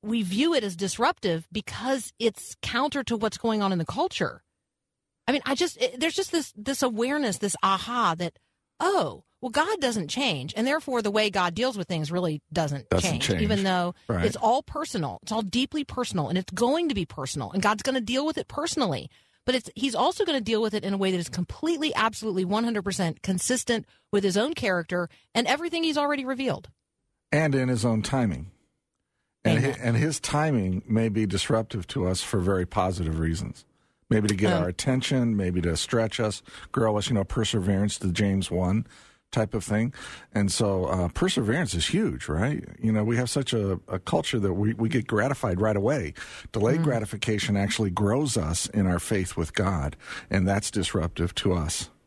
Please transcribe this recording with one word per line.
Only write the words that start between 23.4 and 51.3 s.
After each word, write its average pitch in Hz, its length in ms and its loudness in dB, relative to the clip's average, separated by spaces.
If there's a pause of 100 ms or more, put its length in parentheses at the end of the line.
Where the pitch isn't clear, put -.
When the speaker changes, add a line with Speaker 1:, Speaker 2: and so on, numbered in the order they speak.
Speaker 1:
with 202 120 2
his 185 120 2
own 254 180 2
character 180 540 -2 (280)
and 233 120 2
everything 330 360 0
he's 311 160 2
already 285 260 0
revealed. 254 420 -4 (640)
Speaker 2:
And 147 240 4
in 127 140 2
his 117 160 0
own 113 160 2
timing. 104 500 -2 (920)
And 110 160 4
Speaker 1:
Amen. 131 140 2
Speaker 2:
hi-, - 80 -8
and 117 160 2
his 147 220 2
timing 113 680 0
may 113 220 2
be 107 160 2
disruptive 101 600 0
to 90 200 -2
us 92 140 0
for - 180 0
very 90 260 2
positive 90 540 0
reasons. - 460 -4 (440)
Maybe 107 180 4
to 101 80 2
get 98 180 2
Speaker 1:
Um, 85 100 2
Speaker 2:
our 87 60 0
attention, 127 680 2
maybe 90 240 2
to 82 160 2
stretch 113 420 0
us, 110 220 -2 (300)
grow 110 260 2
us, 104 100 -2
you 127 80 0
know, 98 80 2
perseverance, 101 720 0
the 95 140 -2
James 98 400 2
one 92 340 2 (460)
type 110 220 0
of 104 100 -2
thing. 110 300 0 (400)
And 101 180 2
so, 98 340 2
uh, 87 220 0
perseverance 185 680 0
is - 140 0
huge, 180 400 0
right? 104 340 0 (200)
You 110 100 2
know, 107 140 2
we 117 100 2
have 123 140 0
such 135 240 -2
a, 98 340 0
a 92 120 -4
culture - 400 -2
that 98 140 2
we, 104 200 2
we 113 160 0
get 113 180 0
gratified 107 540 0
right 107 160 4
away. 98 360 0 (380)
Delayed 123 300 2
Speaker 1:
Mm. - 20 2
Speaker 2:
gratification 107 720 0
actually 101 360 2
grows 110 440 2
us 85 320 0
in 101 180 2
our 87 140 2
faith 95 380 -2
with 85 160 -2
God, 90 420 0 (340)
and 92 160 2
that's 98 240 2
disruptive 85 640 -2